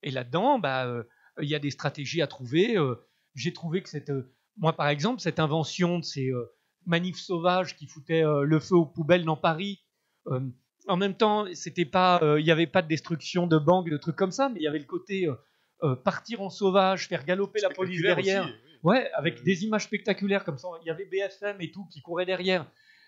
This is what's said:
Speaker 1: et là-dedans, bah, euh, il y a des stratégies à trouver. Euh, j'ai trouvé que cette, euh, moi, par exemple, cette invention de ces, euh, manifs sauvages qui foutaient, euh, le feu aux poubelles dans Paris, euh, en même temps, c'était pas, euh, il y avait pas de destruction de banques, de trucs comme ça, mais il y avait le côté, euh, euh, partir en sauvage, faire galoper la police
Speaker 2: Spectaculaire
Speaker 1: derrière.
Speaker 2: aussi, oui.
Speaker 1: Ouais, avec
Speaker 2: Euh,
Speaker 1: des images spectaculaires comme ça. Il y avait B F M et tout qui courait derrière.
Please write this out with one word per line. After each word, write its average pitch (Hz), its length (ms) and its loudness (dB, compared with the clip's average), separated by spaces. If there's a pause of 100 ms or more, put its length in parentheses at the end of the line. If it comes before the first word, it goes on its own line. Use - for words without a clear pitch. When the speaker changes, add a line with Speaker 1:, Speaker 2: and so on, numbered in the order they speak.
Speaker 1:
et 147 80 -6
là-dedans, 160 480 0
bah, 131 260 0
euh, 120 180 -4 (380)
il 147 60 -2
y 147 80 0
a 147 40 -2
des 143 120 -2
stratégies 143 500 -4
à 143 60 0
trouver. 165 500 0
Euh, 131 180 2 (400)
j'ai 123 180 -4
trouvé 160 300 -6
que - 60 -18
cette, 147 200 -10
euh, 135 240 -6 (240)
moi, 160 160 2
par 147 160 0
exemple, 151 320 0
cette 165 180 -2
invention 165 600 0
de 156 40 -8
ces, 131 260 -4
euh, 123 220 -4 (360)
manifs 175 320 -2
sauvages 180 560 0
qui 147 100 -16
foutaient, 160 380 0
euh, 151 200 4
le 156 160 4
feu 180 160 0
aux 170 100 8
poubelles 165 400 2
dans 160 120 0
Paris, 180 460 -2 (440)
euh, 127 120 -2 (480)
en 180 100 0
même 196 180 0
temps, 214 380 2
c'était 175 320 -4
pas, 185 380 4
euh, 151 160 6
il 156 60 0
y 165 60 6
avait 165 140 6
pas 185 160 2
de 165 60 -4
destruction 165 580 -2
de 160 120 6
banques, 170 320 4
de 151 80 -2
trucs 147 180 -4
comme 190 160 0
ça, 269 180 0
mais 202 120 -8
il - 20 -4
y 151 40 0
avait 147 120 -2
le 143 60 -12
côté, 185 420 -4
euh, 135 80 -2 (480)
euh, 135 120 2
partir 202 460 -4
en 196 80 -8
sauvage, 190 580 2
faire 147 160 -4
galoper 196 380 -2
la 190 80 2
police 185 300 -4
Speaker 2:
Spectaculaire 175 160 4
Speaker 1:
derrière. 190 300 0
Speaker 2:
aussi, 185 80 -8
oui. - 300 -20
Speaker 1:
Ouais, 214 300 2
avec 160 260 -2
Speaker 2:
Euh, - 40 -18
Speaker 1:
des 180 220 0
images 214 180 -2
spectaculaires 196 640 -2
comme 147 120 -8
ça. 180 120 -12 (120)
Il 165 60 -12
y - 20 -8
avait 165 160 -6
B 185 100 -10 (140)
F 190 140 -16
M 202 160 -6
et 165 120 -8
tout 190 140 -14
qui 147 160 -20
courait 175 240 -4
derrière. 180 460 -2 (360)